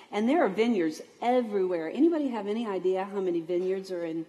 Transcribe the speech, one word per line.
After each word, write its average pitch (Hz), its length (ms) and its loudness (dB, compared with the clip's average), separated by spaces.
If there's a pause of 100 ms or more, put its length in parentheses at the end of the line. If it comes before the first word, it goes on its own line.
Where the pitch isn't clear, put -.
(120)
And 214 160 0
there 302 160 4
are 214 60 2
vineyards 190 500 0 (220)
everywhere. 202 720 0
Anybody 302 360 2
have 214 180 -4
any 226 180 -2
idea 185 400 0
how 202 160 -4
many 175 180 0
vineyards 185 520 -2
are 175 120 -4
in 165 260 -4